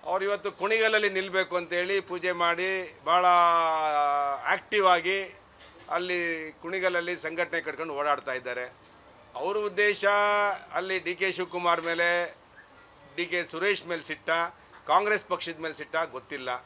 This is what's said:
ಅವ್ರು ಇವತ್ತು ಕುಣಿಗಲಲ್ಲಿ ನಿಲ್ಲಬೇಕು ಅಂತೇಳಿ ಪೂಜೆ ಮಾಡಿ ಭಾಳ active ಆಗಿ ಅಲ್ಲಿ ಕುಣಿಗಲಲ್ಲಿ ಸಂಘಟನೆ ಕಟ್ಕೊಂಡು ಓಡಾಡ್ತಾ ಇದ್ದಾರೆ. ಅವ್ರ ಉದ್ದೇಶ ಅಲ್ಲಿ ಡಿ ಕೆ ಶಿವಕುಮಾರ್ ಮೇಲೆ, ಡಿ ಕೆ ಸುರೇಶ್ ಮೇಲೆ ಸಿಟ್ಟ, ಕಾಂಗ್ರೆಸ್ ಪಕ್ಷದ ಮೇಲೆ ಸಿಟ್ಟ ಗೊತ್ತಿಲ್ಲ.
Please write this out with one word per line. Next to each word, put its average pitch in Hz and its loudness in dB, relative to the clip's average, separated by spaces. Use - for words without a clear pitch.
ಅವ್ರು 185 0
ಇವತ್ತು 202 -2
ಕುಣಿಗಲಲ್ಲಿ 214 4
ನಿಲ್ಲಬೇಕು 190 -2
ಅಂತೇಳಿ 175 -2
ಪೂಜೆ 180 -2
ಮಾಡಿ 170 0
ಭಾಳ 180 6
active 196 2
ಆಗಿ 180 -2
ಅಲ್ಲಿ 180 -2
ಕುಣಿಗಲಲ್ಲಿ 180 -2
ಸಂಘಟನೆ 165 -4
ಕಟ್ಕೊಂಡು 151 -8
ಓಡಾಡ್ತಾ 143 0
ಇದ್ದಾರೆ. 123 -8
ಅವ್ರ 190 -2
ಉದ್ದೇಶ 202 0
ಅಲ್ಲಿ 190 -4
ಡಿ 175 -6
ಕೆ 190 0
ಶಿವಕುಮಾರ್ 175 0
ಮೇಲೆ, 170 2
ಡಿ 175 -4
ಕೆ 175 -2
ಸುರೇಶ್ 185 -2
ಮೇಲೆ 165 -6
ಸಿಟ್ಟ, 156 -8
ಕಾಂಗ್ರೆಸ್ 202 4
ಪಕ್ಷದ 165 -6
ಮೇಲೆ 156 -8
ಸಿಟ್ಟ 151 -8
ಗೊತ್ತಿಲ್ಲ. 127 -10